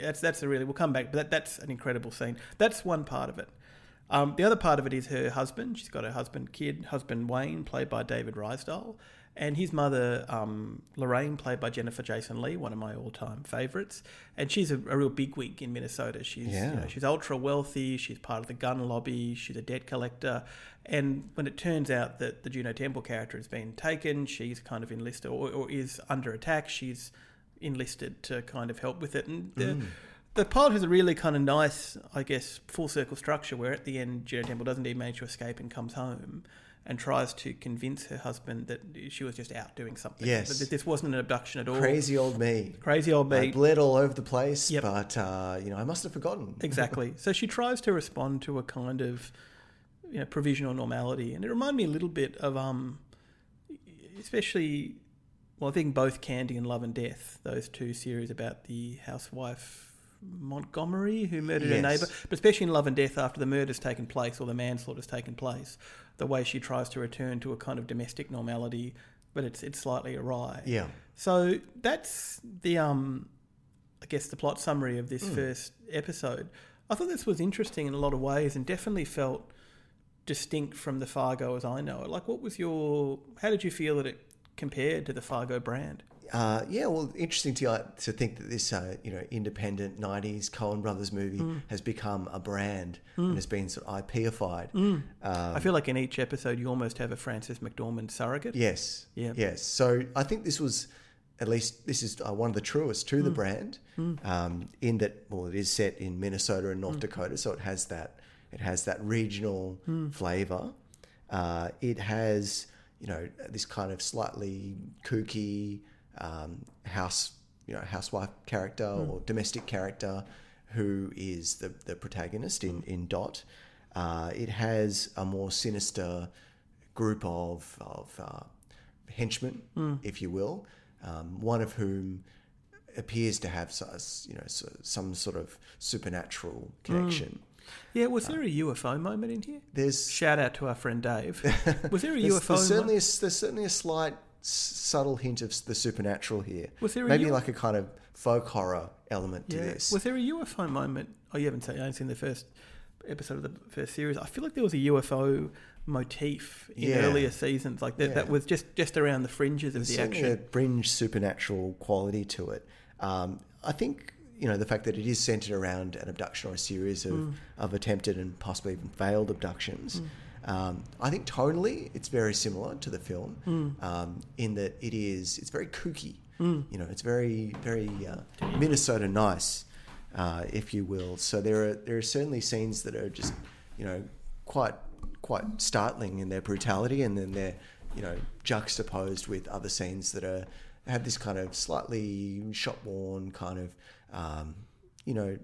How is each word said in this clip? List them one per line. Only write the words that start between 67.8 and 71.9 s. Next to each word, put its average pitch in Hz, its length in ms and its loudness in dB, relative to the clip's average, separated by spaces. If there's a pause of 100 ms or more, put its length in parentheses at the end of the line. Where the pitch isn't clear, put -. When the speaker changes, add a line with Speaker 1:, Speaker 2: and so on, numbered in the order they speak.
Speaker 1:
domestic 120 440 -6
normality, 120 640 -4 (380)
but 139 120 -2
it's, 127 180 -6
it's - 160 -8
slightly 127 380 -2
awry. 123 500 -4
Speaker 2:
Yeah. 110 200 2 (280)
Speaker 1:
So - 460 6 (200)
that's - 600 0 (220)